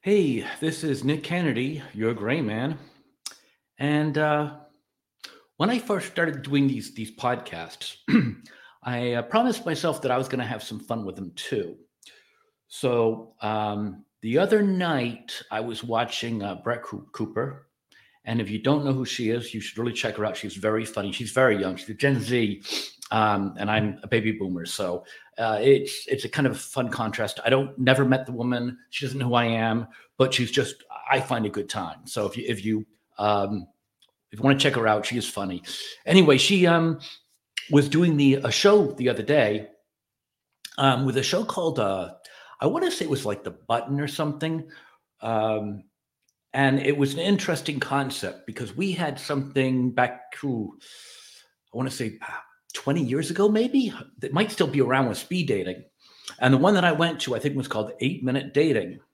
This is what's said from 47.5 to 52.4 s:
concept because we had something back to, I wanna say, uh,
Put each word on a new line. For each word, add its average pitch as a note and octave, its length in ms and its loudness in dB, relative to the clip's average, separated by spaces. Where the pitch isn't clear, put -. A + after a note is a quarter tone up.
concept C3+ 680 -4
because A2 300 -10
we F#3+ 160 -2
had D#3 280 -4
something C3 720 0
back - 500 0
to, A#2 360 -4
I G#2+ 40 -8
wanna C3 140 -4
say, A2 300 -8
uh, - 120 -12